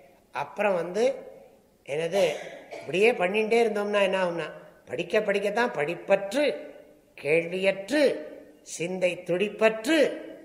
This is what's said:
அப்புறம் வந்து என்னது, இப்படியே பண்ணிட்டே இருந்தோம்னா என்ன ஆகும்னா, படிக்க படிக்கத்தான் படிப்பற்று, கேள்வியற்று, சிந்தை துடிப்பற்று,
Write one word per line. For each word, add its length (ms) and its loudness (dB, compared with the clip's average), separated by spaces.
அப்புறம் 420 -2
வந்து 300 0
என்னது, 380 0
இப்படியே 400 0
பண்ணிட்டே 480 2
இருந்தோம்னா 420 0
என்ன 160 2
ஆகும்னா, 300 -2
படிக்க 340 -2
படிக்கத்தான் 540 0
படிப்பற்று, 680 0
கேள்வியற்று, 840 0
சிந்தை 480 -2
துடிப்பற்று, 720 0